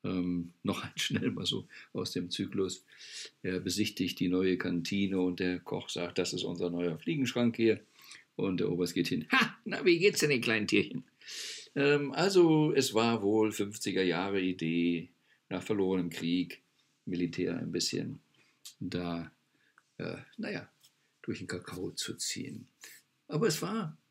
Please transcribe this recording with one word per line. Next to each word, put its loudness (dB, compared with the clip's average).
Ähm, -2
noch -2
ein -10
schnell -2
mal -8
so -4
aus -6
dem -4
Zyklus. -4
Er -2
besichtigt -2
die 2
neue 2
Kantine -2
und 0
der 0
Koch -6
sagt, -4
„Das -2
ist -4
unser -2
neuer -2
Fliegenschrank 0
hier.“ 2
Und 0
der 2
Oberst 0
geht 0
hin. -2
„Ha, 2
na, -4
wie 6
geht's 4
denn 2
den 2
kleinen 2
Tierchen?“ 2
Ähm, 2
also, 8
es 4
war 4
wohl 4
fünfziger -2
Jahre 2
Idee, 0
nach -4
verlorenem 0
Krieg, -2
Militär -2
ein -6
bisschen, -4
da, -6
äh, -8
naja, -8
durch -6
den -10
Kakao -8
zu -6
ziehen. -8
Aber 2
es 0
war -4